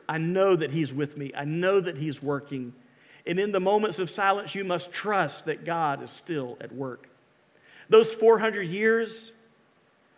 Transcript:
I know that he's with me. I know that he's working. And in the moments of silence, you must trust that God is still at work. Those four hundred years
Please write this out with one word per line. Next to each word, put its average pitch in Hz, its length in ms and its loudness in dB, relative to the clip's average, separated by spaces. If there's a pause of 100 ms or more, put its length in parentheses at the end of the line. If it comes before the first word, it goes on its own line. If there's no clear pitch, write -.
I 156 80 -4
know 185 400 4
that 156 140 -2
he's 139 240 -2
with 147 240 -4
me. 139 180 -8
I 143 80 -6
know 180 360 2
that 170 180 -4
he's 147 240 -6
working. 135 500 -6 (540)
And 175 120 -2
in 208 140 0
the 190 80 2
moments 208 380 2
of 180 100 -2
silence, 196 460 -2
you 196 100 -4
must 175 280 -4
trust 190 520 -2
that 156 200 -6
God 156 380 -2
is 120 80 -14
still 135 500 -8
at 120 120 -14
work. 127 360 -10 (800)
Those 220 260 8
four 226 240 6
hundred 202 300 -2
years 220 640 0 (880)